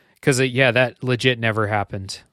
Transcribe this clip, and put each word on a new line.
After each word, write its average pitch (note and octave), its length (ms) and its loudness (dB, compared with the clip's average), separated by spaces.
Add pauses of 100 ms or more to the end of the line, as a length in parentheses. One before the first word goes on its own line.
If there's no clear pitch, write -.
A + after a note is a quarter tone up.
(200)
'Cause C3+ 200 0
it, C3 100 0
yeah, B2+ 220 2
that A#2+ 300 0
legit B2+ 360 0
never A2 300 0
happened, G2+ 520 -6 (120)